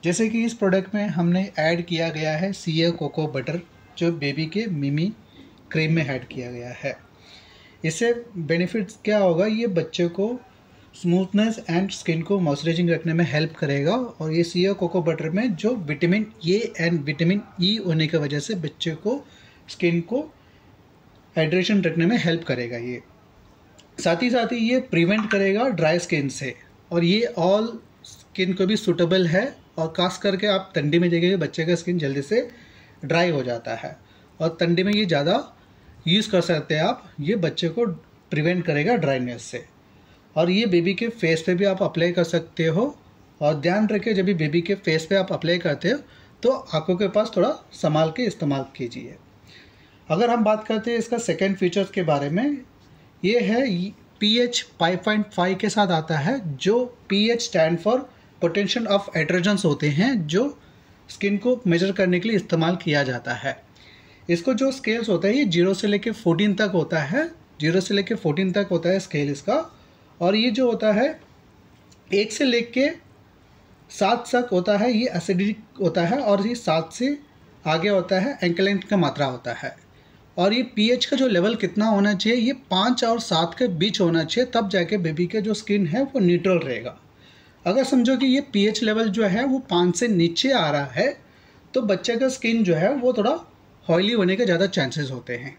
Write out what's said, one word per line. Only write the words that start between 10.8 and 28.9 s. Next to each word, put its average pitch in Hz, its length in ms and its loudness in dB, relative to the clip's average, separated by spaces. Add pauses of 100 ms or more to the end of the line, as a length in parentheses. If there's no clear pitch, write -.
smoothness 190 640 0 (120)
and 190 200 0
skin 165 300 -4
को 196 180 0
moisturizing 165 500 0
रखने 165 240 0
में 165 120 2
help 151 300 -2
करेगा। 143 400 0
और 226 360 -6
ये 165 140 2
Sea 180 300 0
Cocoa 180 260 -2
Butter 160 280 -2
में 202 260 0
जो 220 220 -2
vitamin 175 540 0 (140)
ए 202 340 0
and 170 260 0
vitamin 170 380 0 (180)
ई 196 140 2 (100)
होने 160 220 0
की 165 100 0
वजह 147 220 -2
से 220 180 -6
बच्चे 156 400 -6
को 254 220 -2 (500)
skin 170 340 0
को 247 180 -4 (1120)
hydration 175 480 2
रखने 165 220 2
में 220 140 4
help 165 260 -2
करेगा 120 340 -4
ये। 120 220 -8 (1000)
साथ 170 240 0
ही 247 80 2
साथ 240 200 0
ही 233 180 0
ये 254 100 4 (100)
prevent 196 420 2
करेगा 202 380 2
dry 165 300 2
skin 147 320 -2
से, 127 240 -10 (360)
और 170 120 2
ये 214 360 2
all 208 340 2 (320)
skin - 480 -6
को 185 120 0
भी 208 120 2
suitable 175 500 2